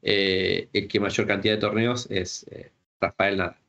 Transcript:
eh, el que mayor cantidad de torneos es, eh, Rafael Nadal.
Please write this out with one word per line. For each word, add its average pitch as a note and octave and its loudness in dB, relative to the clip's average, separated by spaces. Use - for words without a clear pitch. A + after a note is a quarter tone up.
eh, F#2+ 0
el G2+ 0
que G#2+ 0
mayor G2+ 0
cantidad G#2 2
de G#2+ 0
torneos A2+ 0
es, F#2 -4
eh, - -16
Rafael G2 0
Nadal. F2 -2